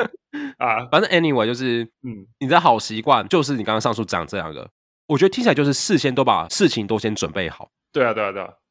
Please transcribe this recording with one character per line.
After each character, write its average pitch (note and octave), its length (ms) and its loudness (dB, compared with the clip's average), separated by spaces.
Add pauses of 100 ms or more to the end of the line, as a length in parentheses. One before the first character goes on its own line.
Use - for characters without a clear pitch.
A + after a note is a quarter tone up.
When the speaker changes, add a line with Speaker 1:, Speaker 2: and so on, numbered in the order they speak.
(580)
Speaker 1:
啊。 A#2 340 0
Speaker 2:
反 D#3+ 100 6
正 G#3+ 80 0
anyway， D3+ 360 2
就 A#2 80 0
是， A#2+ 300 -2 (200)
Speaker 1:
嗯。 G#2+ 240 -14 (120)
Speaker 2:
你 C3+ 80 -4
的 E3 120 4
好 C#3 180 4
习 A2 240 -6
惯， A2 260 2
就 E3 140 2
是 C#3+ 120 -2
你 A2+ 100 -4
刚 G#2+ 100 0
刚 A2 80 0
上 A#2 120 0
述 A2 100 -4
讲 F2 240 -4
这 G#2 100 -8
两 D#2+ 160 -8
个， C2 160 -14 (380)
我 D3 100 0
觉 E3 80 6
得 F#3+ 40 8
听 A#3+ 140 -6
起 A#3 60 4
来 D3 60 4
就 D3 80 2
是 C#3+ 100 2
事 F3 240 0
先 C3+ 160 0
都 C3 100 2
把 F#2 260 2
事 - 200 0
情 G#2+ 160 -4
都 G#2+ 140 -2
先 G#2+ 160 -4
准 F2 160 -4
备 F2 180 -4
好。 - 220 -18 (200)
Speaker 1:
对 C3+ 140 0
啊， A2+ 80 0
对 G#2+ 100 -4
啊， G2 80 -4
对 F#2+ 100 -8
啊， F#2 80 -12 (200)